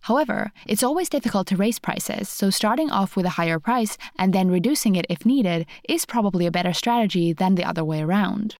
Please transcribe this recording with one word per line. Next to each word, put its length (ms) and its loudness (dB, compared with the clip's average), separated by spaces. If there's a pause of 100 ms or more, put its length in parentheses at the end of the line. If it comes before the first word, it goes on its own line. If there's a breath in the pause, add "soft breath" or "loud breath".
However, 480 0 (120)
it's 160 -2
always 280 0
difficult 380 0
to 100 0
raise 200 2
prices, 520 -4
so 200 -2
starting 400 0
off 260 -2
with 100 0
a 120 -2
higher 220 0
price 380 0 (200 loud breath)
and 160 2
then 160 2
reducing 460 2
it 140 0
if 160 -4
needed 420 2 (200 loud breath)
is 200 0
probably 380 0
a 60 0
better 220 0
strategy 600 0
than 200 2
the 120 2
other 180 -2
way 180 -2
around. 580 -2